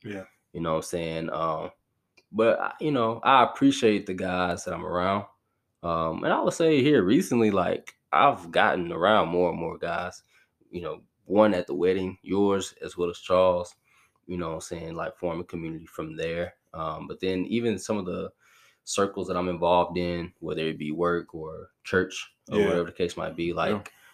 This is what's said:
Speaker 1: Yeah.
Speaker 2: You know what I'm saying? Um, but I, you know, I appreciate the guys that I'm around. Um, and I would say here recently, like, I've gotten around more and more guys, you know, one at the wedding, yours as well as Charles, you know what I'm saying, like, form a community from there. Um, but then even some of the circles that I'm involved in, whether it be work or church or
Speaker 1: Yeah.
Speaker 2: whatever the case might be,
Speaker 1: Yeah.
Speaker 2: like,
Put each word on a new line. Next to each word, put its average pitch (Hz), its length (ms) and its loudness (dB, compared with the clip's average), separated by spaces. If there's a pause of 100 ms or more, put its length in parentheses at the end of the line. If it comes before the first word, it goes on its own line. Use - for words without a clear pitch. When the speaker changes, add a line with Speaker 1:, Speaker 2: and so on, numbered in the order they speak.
Speaker 1:
Yeah. 101 200 -10 (280)
Speaker 2:
You 87 80 -8
know 82 120 -2
what 80 40 2
I'm 80 60 -2
saying? 82 480 -4
Um, 80 400 -4 (600)
but 110 280 2
I, - 200 -4
you 156 120 -2
know, 117 300 0
I 131 220 6
appreciate 120 600 4
the 95 80 -6
guys 90 500 -2
that 92 100 -6
I'm 85 120 -6
around. 92 380 0 (580)
Um, 82 420 -2
and 160 80 2
I - 80 2
would - 140 0
say 156 280 4
here 139 200 4
recently, 117 480 4
like, 90 440 0 (180)
I've 107 380 4
gotten 85 420 2
around 90 360 4
more 87 220 2
and 85 80 -4
more 82 200 -6
guys, 85 440 -6 (480)
you 87 120 -10
know, 78 180 -10 (260)
one 104 280 6
at 90 120 -2
the 69 80 -6
wedding, 92 480 0
yours 98 600 0
as 85 140 -12
well 87 140 -2
as - 80 -12
Charles, 92 560 2 (520)
you 90 100 -8
know 85 120 -4
what 80 80 -6
I'm 80 40 -10
saying, 82 340 -10
like, 82 220 -8
form 85 240 -4
a 87 40 -10
community 82 420 -10
from 80 300 -12
there. 82 380 -6 (200)
Um, 80 320 -8
but - 140 -14
then 92 260 -2
even 113 320 -2
some 107 200 -4
of 98 60 -6
the 87 260 -6 (540)
circles 98 440 -2
that 92 80 -2
I'm 90 120 0
involved 87 500 2
in, 87 420 -2
whether 80 220 -4
it 80 160 -4
be 76 140 -6
work 85 420 -2
or 80 360 -12 (140)
church - 460 -2 (200)
or 104 80 0
Speaker 1:
Yeah. 104 100 4
Speaker 2:
whatever 87 180 0
the 85 60 -12
case 87 240 -2
might 80 200 -6
be, 82 100 -4
Speaker 1:
Yeah. 85 80 -2
Speaker 2:
like, 87 380 -2 (220)